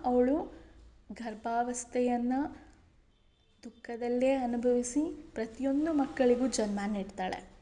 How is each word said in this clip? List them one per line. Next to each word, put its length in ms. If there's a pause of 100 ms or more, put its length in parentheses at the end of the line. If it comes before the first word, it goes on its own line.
ಅವಳು 520 (560)
ಗರ್ಭಾವಸ್ಥೆಯನ್ನ 1200 (1300)
ದುಃಖದಲ್ಲೇ 680
ಅನುಭವಿಸಿ 1000
ಪ್ರತಿಯೊಂದು 580
ಮಕ್ಕಳಿಗೂ 540
ಜನ್ಮ 400
ನೀಡ್ತಾಳೆ. 640 (120)